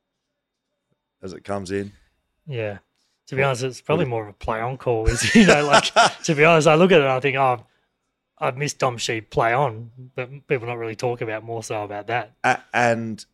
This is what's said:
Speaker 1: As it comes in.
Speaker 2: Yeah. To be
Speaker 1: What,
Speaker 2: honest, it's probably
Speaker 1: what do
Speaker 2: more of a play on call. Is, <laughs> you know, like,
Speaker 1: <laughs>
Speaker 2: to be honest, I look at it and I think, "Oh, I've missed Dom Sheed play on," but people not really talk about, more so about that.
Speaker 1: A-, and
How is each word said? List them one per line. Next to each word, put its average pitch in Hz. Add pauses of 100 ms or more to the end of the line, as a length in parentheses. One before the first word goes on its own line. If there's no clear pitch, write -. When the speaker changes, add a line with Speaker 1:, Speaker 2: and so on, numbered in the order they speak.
(1200)
Speaker 1:
As 92
it -
comes 101
in. 98 (560)
Speaker 2:
Yeah. 110 (480)
To -
be 131
Speaker 1:
What, 139
Speaker 2:
honest, 127
it's 127
probably 160
Speaker 1:
what -
do 123
Speaker 2:
more 113
of 104
a 98
play 113
on 127
call. 113
Is, 117
<laughs> -
you 220
know, 147
like, 143
Speaker 1:
<laughs> 220
Speaker 2:
to 165
be 143
honest, 160
I 156
look 175
at 180
it 143
and 135
I 127
think, 135
"Oh, 127 (720)
I've 135
missed 143
Dom 123
Sheed 113
play 117
on," 117 (240)
but 123 (180)
people 117
not 120
really 113
talk 120
about, 110
more 113
so 110
about 104
that. 117 (100)
Speaker 1:
A-, 127 (140)
and 117